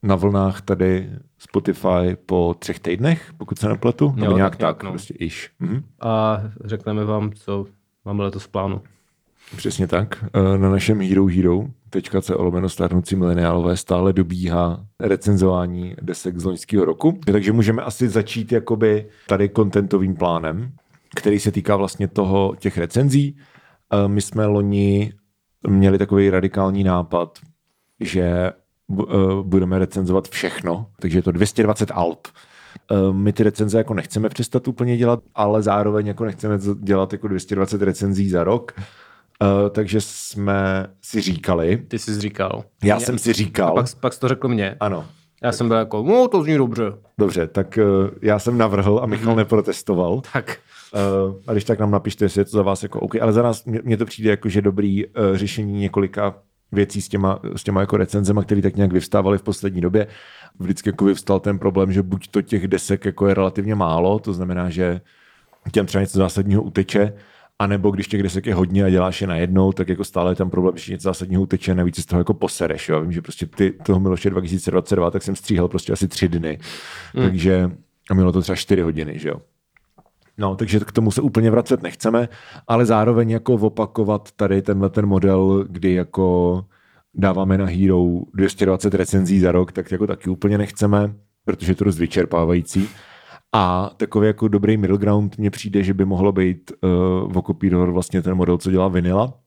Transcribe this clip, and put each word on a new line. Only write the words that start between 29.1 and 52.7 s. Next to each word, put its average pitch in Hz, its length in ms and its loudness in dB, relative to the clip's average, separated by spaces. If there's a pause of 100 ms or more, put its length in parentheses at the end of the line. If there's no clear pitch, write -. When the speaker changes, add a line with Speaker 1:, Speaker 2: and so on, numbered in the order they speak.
Speaker 1:
budeme 92 360 2
recenzovat 92 500 0
všechno, 90 580 -6 (120)
takže 85 180 0
je 90 60 4
to 92 80 0
dvě 87 160 2
stě - 160 0
dvacet 104 300 0
alb. 85 340 -4 (640)
Eh, 104 40 0 (180)
my 101 200 0
ty 113 100 2
recenze 104 340 0
jako 113 160 0
nechceme 107 360 -4
přestat - 380 -4
úplně 123 300 -2
dělat, 120 220 2 (160)
ale 107 260 2
zároveň 104 460 0
jako 104 180 -6
nechceme 104 340 -4
z-, 101 200 -2
dělat 95 340 0
jako 104 140 -8
dvě 95 120 -2
stě 98 160 -6
dvacet 98 260 -2
recenzí 98 480 0
za 87 140 2
rok. 117 280 0 (680)
Eh, 101 280 4
takže 104 320 -2
jsme 98 840 -4 (140)
si 110 200 -4
říkali 87 560 0 (100)
Speaker 2:
Ty 113 120 -8
jsi 104 220 -6
říkal. 101 420 -6 (200)
Speaker 1:
Já 104 120 4
Speaker 2:
Mě 113 100 -4
Speaker 1:
jsem 123 120 -2
si 117 160 0
říkal. 101 360 0
Speaker 2:
A 80 40 2
pak, 117 120 2 (140)
pak 127 140 -2
jsi - 60 -18
to 131 80 -2
řekl 131 200 -2
mně. 104 320 -2
Speaker 1:
Ano. 92 260 -4 (380)
Speaker 2:
Já 123 80 0
jsem 120 160 -2
byl 113 100 2
jako, 110 260 -2
„No, 240 240 4
to 196 160 0
zní 151 140 0
dobře.“ 120 260 0 (340)
Speaker 1:
Dobře, 90 300 0
tak, 95 300 -4
eh, 110 40 4 (400)
já 107 180 2
jsem 120 180 -2
navrhl 101 460 2
a - 20 -4
Michal 110 260 -4
Speaker 2:
Mhm. 113 60 2
Speaker 1:
neprotestoval. 101 840 0 (120)
Speaker 2:
Tak. - 240 -6 (380)
Speaker 1:
Eh, 104 40 -2 (480)
a 123 40 -4
když 104 120 0
tak 107 160 -2
nám 104 120 2
napište, 104 340 -2
jestli 98 160 0
je 98 40 2
to - 60 -20
za 107 100 2
vás 98 220 0